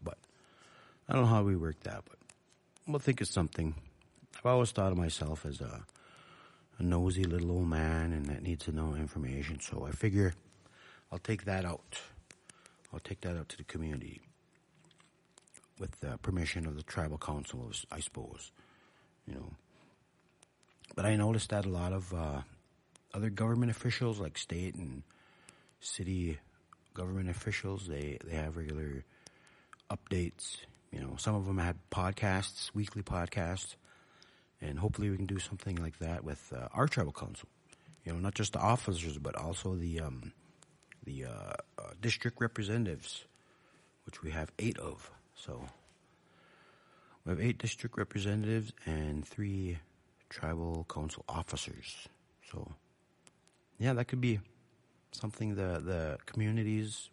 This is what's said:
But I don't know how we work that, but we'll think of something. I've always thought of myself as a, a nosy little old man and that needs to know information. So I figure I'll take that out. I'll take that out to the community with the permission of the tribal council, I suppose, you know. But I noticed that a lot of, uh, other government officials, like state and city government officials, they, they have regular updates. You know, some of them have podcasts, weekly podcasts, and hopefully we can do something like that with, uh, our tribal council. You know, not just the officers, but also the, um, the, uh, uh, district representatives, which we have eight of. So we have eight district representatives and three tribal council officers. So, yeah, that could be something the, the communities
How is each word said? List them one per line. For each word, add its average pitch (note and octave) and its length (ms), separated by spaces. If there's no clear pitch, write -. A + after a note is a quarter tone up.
But - 140
I - 60
don't C3 80
know A#2+ 60
how A2 140
we G2 140
work D#2+ 240
that, - 240
but - 140
we'll D3+ 140
think B2+ 200
of G#2+ 60
something. D#2+ 480
I've - 100
always B2 240
thought F#2+ 220
of F2+ 60
myself D#2 460
as C#2+ 160
a, - 240
a - 40
nosy F2+ 420
little F2 260
old F2 180
man D#2+ 440
and D2 140
that D2 160
needs E2+ 240
to D#2 60
know D#2 220
information. C#2+ 640
So C2+ 260
I D2+ 40
figure G2 440
I'll F2 80
take G#2+ 280
that F#2+ 180
out. - 340
I'll D#2+ 80
take - 220
that F2 140
out D#2 120
to - 80
the - 80
community D2+ 560
with - 220
the C2 180
permission F2 480
of D2+ 100
the D2+ 60
tribal D#2 360
council, C#2 540
I - 100
suppose, - 520
you - 80
know. - 160
But F#2+ 120
I G#2+ 100
noticed G#2+ 340
that G2+ 160
a G2 40
lot F2+ 220
of, F#2 220
uh, D2+ 280
other G#2+ 180
government A#2 400
officials, A2+ 500
like D#2 180
state F2 380
and C#2 260
city F2 580
government F#2 360
officials, F#2+ 580
they, D2 360
they E2 120
have D#2 200
regular D2+ 480
updates. - 680
You - 80
know, C2 160
some G#2+ 180
of G2 120
them G2 120
have F2 180
podcasts, F#2+ 840
weekly G2+ 280
podcasts, F2+ 760
and D2 180
hopefully G#2 300
we F#2+ 80
can G2 100
do F#2+ 120
something F#2 380
like D#2+ 240
that E2+ 220
with, D2 320
uh, B1 200
our A#2+ 120
tribal F#2+ 260
council. - 360
You E2+ 80
know, E2+ 60
not G2 160
just - 180
the - 80
officers, E2+ 560
but - 180
also F2+ 420
the, E2 240
um, C2 320
the, - 200
uh, G#1+ 300
uh, - 140
district A#2 360
representatives, A2 840
which - 180
we D#2 100
have D#2 260
eight A2 200
of. - 320
So B1 300
we - 60
have E2+ 100
eight A#2 160
district - 400
representatives G#2 760
and D2+ 420
three F#2+ 520
tribal E2 640
council - 360
officers. - 800
So, - 220
yeah, B2+ 160
that B2 140
could B2+ 120
be A2+ 200
something G#2+ 420
the, F#2 260
the D#2+ 460
communities G#2+ 880